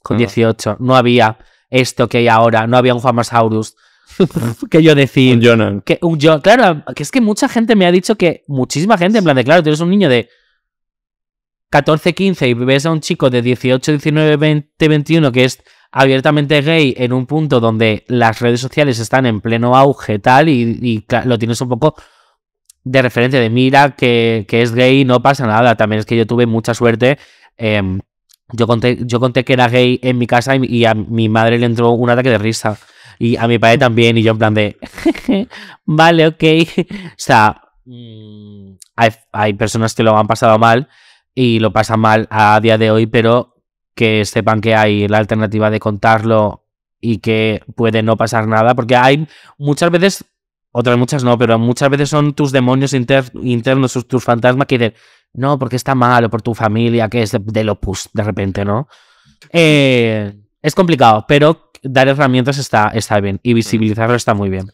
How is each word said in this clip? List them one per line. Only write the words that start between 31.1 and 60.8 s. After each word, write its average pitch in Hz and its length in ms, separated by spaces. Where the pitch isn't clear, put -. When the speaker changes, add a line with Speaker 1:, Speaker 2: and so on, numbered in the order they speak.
Speaker 1:
madre 113 280
le 120 80
entró 117 260
un 120 180
ataque 123 200
de 113 80
risa. 107 400
Y 117 180
a 117 100
mi 120 120
padre 117 180
también, 117 400
y 113 60
yo 113 80
en 110 60
plan 107 160
de, 104 280
<laughs> - 640
"Vale, 160 420
ok". 160 160
O 185 280
sea, 110 440
mm, 107 880
hay, 113 140
hay 104 220
personas 110 420
que 117 80
lo 110 140
han 107 100
pasado 113 320
mal 113 280
y 117 240
lo 110 120
pasan 110 280
mal 110 320
a 107 300
día 110 160
de 110 140
hoy, 110 160
pero 117 440
que 110 300
sepan 110 340
que 110 160
hay 104 320
la 107 120
alternativa 107 500
de 107 100
contarlo 110 880
y 113 200
que 110 420
puede 113 280
no 110 140
pasar 110 300
nada, 110 280
porque 123 200
hay 143 320
muchas 143 320
veces, 175 340
otras 120 260
muchas 123 260
no, 120 140
pero 113 220
muchas 120 320
veces 143 180
son 147 240
tus 143 180
demonios 131 420
inter-, 131 380
internos, 127 500
tus, 120 140
tus 127 160
fantasmas 127 440
que 127 120
dicen, 113 140
"No, 135 260
porque 127 160
está 135 200
mal", 123 300
o 104 60
por 113 100
tu 117 140
familia, 113 540
que 120 120
es 104 100
de, 117 120
del 110 260
Opus, 98 440
de 110 100
repente, 101 420
¿no? 107 220
Eh, 127 840
es 151 140
complicado, 127 520